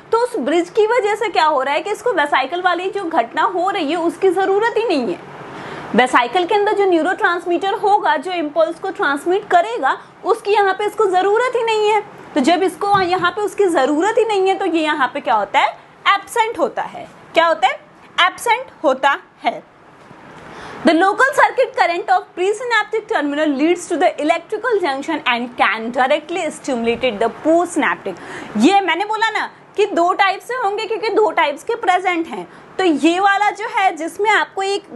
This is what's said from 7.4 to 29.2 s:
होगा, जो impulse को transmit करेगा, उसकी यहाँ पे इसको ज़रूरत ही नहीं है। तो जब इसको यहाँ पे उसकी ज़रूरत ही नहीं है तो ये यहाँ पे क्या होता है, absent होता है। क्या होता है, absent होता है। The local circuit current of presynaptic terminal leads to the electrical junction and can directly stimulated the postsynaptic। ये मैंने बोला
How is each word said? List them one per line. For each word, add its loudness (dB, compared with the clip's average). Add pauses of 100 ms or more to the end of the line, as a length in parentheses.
होगा, 2
जो -6
impulse -2
को -6
transmit -2
करेगा, 2 (280)
उसकी 0
यहाँ 4
पे -4
इसको 0
ज़रूरत 2
ही 0
नहीं 2
है। 2 (340)
तो 2
जब 4
इसको 0
यहाँ 0
पे -6
उसकी 0
ज़रूरत 2
ही 4
नहीं 0
है 2
तो -4
ये 0
यहाँ 0
पे -6
क्या 0
होता 0
है, 2 (380)
absent -2
होता -2
है। -12 (260)
क्या 4
होता 2
है, -2 (420)
absent 0 (180)
होता 2 (260)
है। -4 (1160)
The 4
local 4
circuit 2
current 0
of 2 (100)
presynaptic -2
terminal 0
leads 0
to -2
the 4 (120)
electrical -2
junction -4
and 0
can 0
directly 0
stimulated -2
the 0 (160)
postsynaptic। 0 (380)
ये 6
मैंने -2
बोला -2